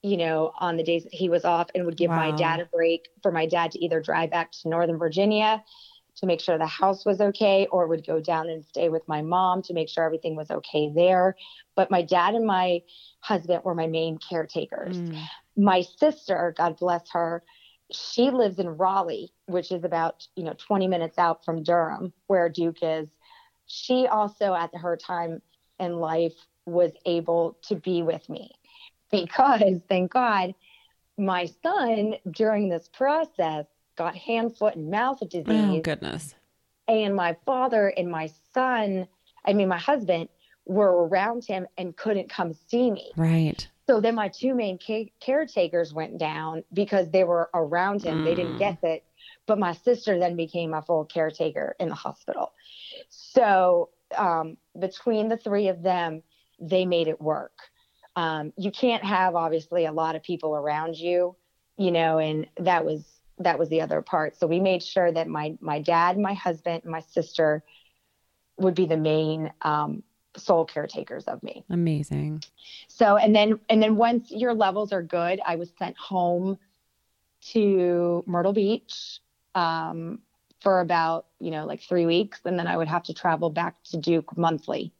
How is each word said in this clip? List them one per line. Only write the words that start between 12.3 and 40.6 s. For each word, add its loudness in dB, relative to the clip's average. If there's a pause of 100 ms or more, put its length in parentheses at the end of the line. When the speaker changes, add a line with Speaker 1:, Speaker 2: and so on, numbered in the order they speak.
Speaker 1:
and 0
my 2 (380)
husband 0
were -2
my -2
main -2
caretakers. -6
Speaker 2:
Mm. -6 (400)
Speaker 1:
My 6
sister, 0
God 0
bless -2
her, -4 (480)
she 0
lives 2
in -2
Raleigh, -2 (140)
which -4
is -4
about, -2
you -8
know, -6
twenty 0
minutes -2
out 2
from -4
Durham, 0 (140)
where 2
Duke -2
is. -4 (580)
She 0
also, 0
at -4
her -4
time -6 (380)
in -4
life, 0 (320)
was 2 (160)
able 0
to -4
be -2
with -4
me -14 (600)
because, 4
thank 2
God, 0 (640)
my -2 (160)
son, 0 (140)
during 0
this -4
process, -2 (300)
got -4
hand, -4
foot, 2
and -8
mouth 0 (100)
disease. -6
Speaker 2:
Oh, 2
goodness. -6 (520)
Speaker 1:
And 2
my 0
father 2
and -2
my -4 (240)
son, 0 (360)
I 2
mean, 4
my 0
husband, 0 (380)